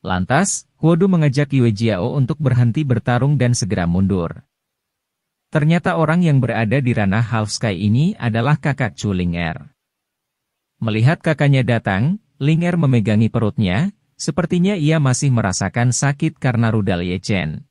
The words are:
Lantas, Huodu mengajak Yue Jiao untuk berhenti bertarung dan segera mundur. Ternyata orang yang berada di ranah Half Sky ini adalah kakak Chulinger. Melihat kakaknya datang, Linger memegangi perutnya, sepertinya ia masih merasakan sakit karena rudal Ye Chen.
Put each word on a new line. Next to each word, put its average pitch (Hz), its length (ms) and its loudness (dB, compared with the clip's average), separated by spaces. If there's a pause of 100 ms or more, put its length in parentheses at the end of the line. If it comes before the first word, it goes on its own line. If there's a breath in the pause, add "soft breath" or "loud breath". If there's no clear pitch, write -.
Lantas, 92 720 -2
Huodu 170 320 2
mengajak 147 480 2
Yue 117 160 4
Jiao 107 400 -2
untuk 143 240 -2
berhenti 127 480 0
bertarung 127 560 0
dan 120 160 2
segera 92 320 -2
mundur. 90 560 0 (1040)
Ternyata 165 480 0
orang 165 240 2
yang 147 240 4
berada 117 400 0
di 120 80 0
ranah 107 320 0
Half 107 320 -4
Sky 110 160 -4
ini 110 480 0
adalah 120 400 0
kakak 135 400 -4
Chulinger. 85 720 -4 (1040)
Melihat 113 480 0
kakaknya 143 400 2
datang, 117 560 -2 (160)
Linger 165 400 0
memegangi 113 560 2
perutnya, 110 640 -2 (240)
sepertinya 180 560 -2
ia 156 240 0
masih 135 320 0
merasakan 110 640 0
sakit 143 400 -2
karena 117 320 0
rudal 101 320 0
Ye 90 160 -2
Chen. 82 540 -4